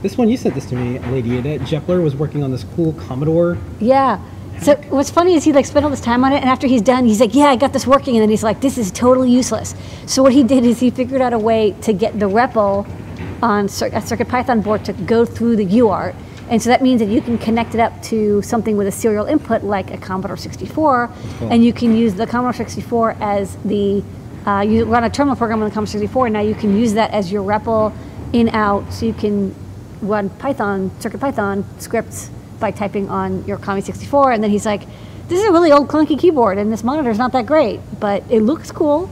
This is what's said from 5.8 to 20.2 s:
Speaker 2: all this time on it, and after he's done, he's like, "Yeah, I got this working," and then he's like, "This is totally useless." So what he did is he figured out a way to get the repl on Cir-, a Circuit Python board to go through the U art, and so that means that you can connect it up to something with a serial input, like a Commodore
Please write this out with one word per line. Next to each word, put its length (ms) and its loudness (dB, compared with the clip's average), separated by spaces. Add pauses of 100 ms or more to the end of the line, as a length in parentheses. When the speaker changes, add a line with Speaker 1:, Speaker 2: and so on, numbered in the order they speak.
Speaker 2:
all 60 0
this 100 -6
time 220 2
on 100 4
it, 80 2
and 80 -2
after 180 2
he's 160 4
done, 220 4
he's 140 4
like, 140 4
"Yeah, 120 6
I 100 6
got 180 2
this 140 -2
working," 280 4
and 60 6
then 80 4
he's 140 2
like, 180 0
"This 160 0
is 140 -2
totally 400 4
useless." 420 0 (320)
So 160 0
what 120 6
he 100 8
did 220 4
is 160 4
he 100 4
figured 300 -2
out 120 2
a 60 0
way 420 2
to 120 0
get 260 -2
the 100 0
repl 560 2 (560)
on 280 2
Cir-, 220 -4
a 100 -4
Circuit 260 -4
Python 340 0
board 240 -2
to 80 -4
go 320 2
through 300 0
the 100 2
U 240 4
art, 240 -4 (360)
and 120 2
so 80 -4
that 140 4
means 160 4
that 100 0
you 120 2
can 160 -2
connect 380 -2
it 40 0
up 240 0
to 380 0
something 360 -2
with 100 0
a 40 -2
serial 360 -2
input, 360 0
like 300 -2
a 40 -12
Commodore 400 -8